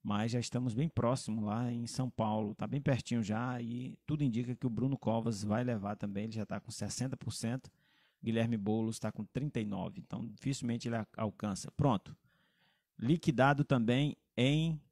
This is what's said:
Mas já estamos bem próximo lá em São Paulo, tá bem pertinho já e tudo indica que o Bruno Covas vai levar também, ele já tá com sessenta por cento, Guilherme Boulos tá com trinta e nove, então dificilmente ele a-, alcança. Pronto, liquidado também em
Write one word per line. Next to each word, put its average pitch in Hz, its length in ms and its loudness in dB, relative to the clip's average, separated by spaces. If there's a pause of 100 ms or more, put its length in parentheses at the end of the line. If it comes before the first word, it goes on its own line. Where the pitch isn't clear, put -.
Mas 110 300 0
já 123 80 0
estamos 120 320 -2
bem 139 160 0
próximo 113 560 0
lá 117 260 0
em 120 160 -4
São 127 220 -2
Paulo, 110 460 0
tá 110 120 -6
bem 139 140 -2
pertinho 120 420 0
já 120 380 -2
e 120 460 -6
tudo 147 180 0
indica 120 300 0
que 127 120 -4
o 123 40 2
Bruno 120 260 0
Covas 113 460 0
vai 107 220 2
levar 107 320 -2
também, 101 280 -4
ele 113 80 -6
já 107 140 -4
tá 101 120 -6
com 117 120 -10
sessenta - 460 -4
por - 160 -8
cento, - 380 -4 (520)
Guilherme 113 340 2
Boulos 110 420 0
tá 107 140 -4
com 107 120 -6
trinta 139 360 -4
e 110 60 -2
nove, 95 340 -4
então 127 260 -8
dificilmente 120 600 -4
ele 117 80 0
a-, 110 100 -2 (120)
alcança. 104 540 -4
Pronto, 127 440 2 (840)
liquidado 139 640 4
também 127 540 4 (180)
em 151 460 2 (120)